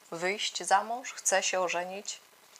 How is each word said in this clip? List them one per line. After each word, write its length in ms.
wyjść 520
za 200
mąż, 280
chcę 300
się 180
ożenić, 580